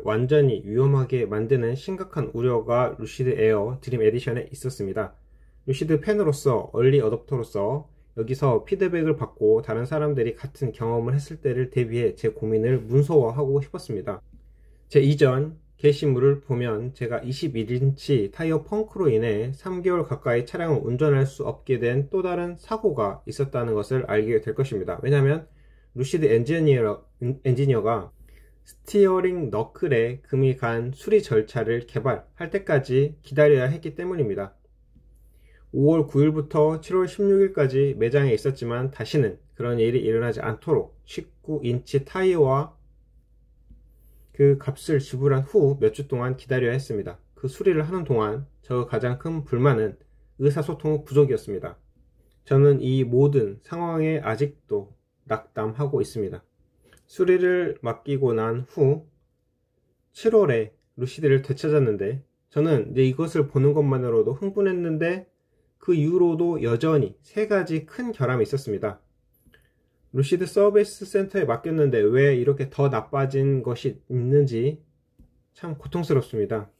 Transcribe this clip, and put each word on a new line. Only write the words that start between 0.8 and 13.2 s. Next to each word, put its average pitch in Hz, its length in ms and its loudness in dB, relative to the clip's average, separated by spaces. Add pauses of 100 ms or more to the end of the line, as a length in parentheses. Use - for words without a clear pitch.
만드는 113 500 0
심각한 180 600 -8
우려가 120 640 0
루시드 123 320 -4
에어 110 500 0
드림 120 220 -4
에디션에 120 500 0
있었습니다. 101 640 -6 (500)
루시드 147 360 0
팬으로서, 147 760 0
얼리 131 260 2
어댑터로서 113 840 -4 (320)
여기서 123 460 0
피드백을 175 520 0
받고, 110 460 0
다른 113 240 -4
사람들이 143 480 -2
같은 131 380 -8
경험을 117 420 -2
했을 143 260 -6
때를 127 300 -2
대비해 117 440 -2
제 - 140 -4
고민을 110 520 0
문서화하고 139 840 2